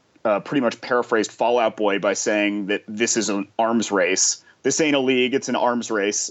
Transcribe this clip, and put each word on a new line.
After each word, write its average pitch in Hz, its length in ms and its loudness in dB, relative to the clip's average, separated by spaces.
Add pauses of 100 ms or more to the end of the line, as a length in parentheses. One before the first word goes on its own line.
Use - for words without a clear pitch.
(280)
uh, 101 140 2
pretty 143 200 -2
much 117 220 -2
paraphrased 117 500 0
Fall 120 260 0
Out 110 200 0
Boy 101 200 0
by 98 140 0
saying 104 540 -2
that 101 200 -2
this 113 300 -2
is 107 140 -2
an 98 180 -4 (100)
arms 113 320 0
race. 92 540 0 (200)
This 135 160 0
ain't 147 160 2
a 135 40 2
league, 127 320 2
it's 131 160 -2
an 123 80 -2
arms 120 360 0
race 104 380 0